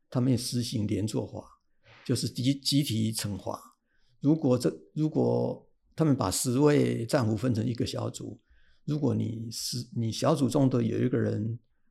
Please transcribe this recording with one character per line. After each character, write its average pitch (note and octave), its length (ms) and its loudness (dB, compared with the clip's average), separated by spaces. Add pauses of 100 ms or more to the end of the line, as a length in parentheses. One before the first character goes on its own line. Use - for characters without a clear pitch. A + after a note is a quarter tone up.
(100)
他 B2+ 100 0
们 B2+ 120 2
也 A#2+ 40 2
实 A#2+ 260 -2
行 G#2+ 240 -2
连 G2+ 200 -2
坐 A2 200 -2
法， - 360 -14 (420)
就 C3 100 0
是 A#2 140 0
集-， B2+ 320 0
集 C#3+ 220 2
体 A2 300 0
惩 G#2 260 -6
罚。 - 380 -10 (440)
如 D3 160 4
果 B2 220 2
这， B2+ 160 0 (180)
如 D3+ 160 0
果 A#2+ 580 0 (280)
他 D#3+ 100 2
们 C#3+ 100 6
把 G#2+ 160 0
十 B2 280 0
位 B2+ 480 4
战 B2 200 2
俘 A2 100 2
分 B2 180 0
成 A2 120 0
一 A#2+ 80 -2
个 A2+ 100 -2
小 A2+ 240 -6
组， A2 300 -12 (460)
如 C#3+ 160 -2
果 B2+ 140 2
你 A2+ 360 -4
是， - 440 -8
你 A2+ 180 -2
小 C#3+ 220 2
组 C#3 140 0
中 C3+ 220 2
的 B2 120 0
有 G#2+ 180 0
一 B2 80 2
个 B2 100 0
人 G#2+ 400 -2 (320)